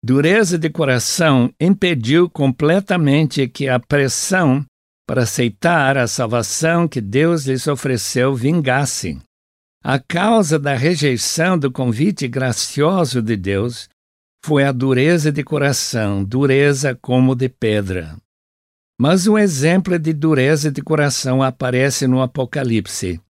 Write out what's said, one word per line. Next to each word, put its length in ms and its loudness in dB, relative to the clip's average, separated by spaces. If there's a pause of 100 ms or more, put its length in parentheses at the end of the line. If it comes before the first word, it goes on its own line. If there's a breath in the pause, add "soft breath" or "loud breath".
Dureza 560 2
de 120 -2
coração 880 2
impediu 720 2
completamente 1160 0
que 220 -6
a 100 2
pressão 880 0 (400)
para 180 0
aceitar 760 0
a 80 2
salvação 800 -2
que 140 -4
Deus 460 0
lhes 200 -2
ofereceu 680 -2
vingasse. 840 -2 (640)
A 160 -2
causa 600 0
da 160 -2
rejeição 840 0
do 140 0
convite 560 -2
gracioso 960 -2
de 160 -2
Deus 500 -4 (560)
foi 220 2
a 80 0
dureza 580 2
de 140 -4
coração, 800 -2
dureza 760 2
como 340 2
de 120 -2
pedra. 680 -4 (840)
Mas 280 2
um 100 4
exemplo 600 2
de 140 -2
dureza 580 2
de 120 -6
coração 600 0
aparece 640 0
no 160 2
Apocalipse. 1000 -4 (120)